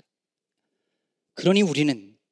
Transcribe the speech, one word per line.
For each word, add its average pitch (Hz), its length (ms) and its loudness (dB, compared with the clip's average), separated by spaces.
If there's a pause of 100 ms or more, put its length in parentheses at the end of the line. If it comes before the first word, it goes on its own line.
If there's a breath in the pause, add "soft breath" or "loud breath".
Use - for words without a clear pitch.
(1300)
그러니 196 280 2
우리는 135 540 -4 (140)